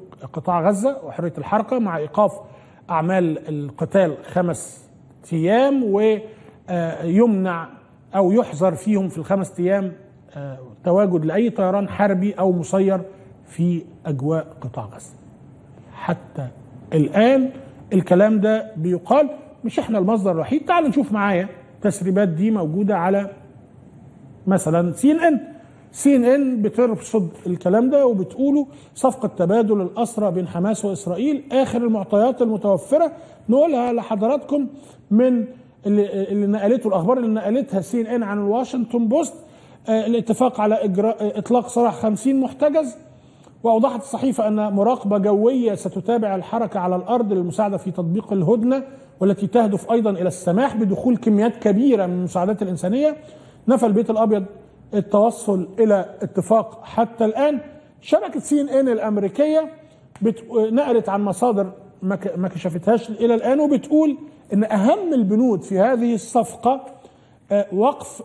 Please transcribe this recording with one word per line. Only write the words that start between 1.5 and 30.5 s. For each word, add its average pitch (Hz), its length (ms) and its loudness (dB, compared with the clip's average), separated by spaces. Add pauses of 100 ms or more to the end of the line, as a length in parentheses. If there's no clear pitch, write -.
مع 185 180 -2
إيقاف 165 340 0 (580)
أعمال 170 600 -2
القتال 156 760 -2
خمس - 640 -6 (440)
أيام، 240 500 2
و، 214 340 2 (520)
آه، 165 340 -4
يمنع 185 640 2 (480)
أو 190 160 4
يحظر 185 440 0
فيهم 190 340 -2
في 135 80 -12
الخمس 185 420 -4
أيام، 185 320 0 (440)
آه، 139 220 -14 (260)
تواجد 175 420 2
لأي 208 240 0
طيران 196 400 -2
حربي 196 440 0
أو 185 180 2
مسير 190 500 0 (440)
في 170 360 -2 (240)
أجواء 151 420 -2 (140)
قطاع 120 240 -10
غزة. - 280 -20 (800)
حتى - 540 -8 (460)
الآن 240 560 4 (440)
الكلام 196 460 4
ده 220 380 0
بيقال، 180 520 2 (340)
مش 233 160 -4
إحنا 220 180 -2
المصدر 196 340 2
الوحيد. 170 340 -2
تعالوا 339 240 2
نشوف 208 220 0
معايا 202 380 0 (260)
التسريبات 190 520 0
دي 180 240 0
موجودة 190 460 0
على 196 320 0 (1160)
مثلًا 175 440 2
سي 277 200 2
إن 330 80 2
إن. 330 200 4 (520)
سي 285 240 2
إن 240 100 4
إن 254 360 2
بترصد 214 680 0 (180)
الكلام 190 420 2
ده 277 180 4
وبتقوله: 269 600 0 (280)
"صفقة - 320 -2
تبادل 208 540 2
الأسرى 214 500 -2
بين 175 160 -4
حماس 196 380 -4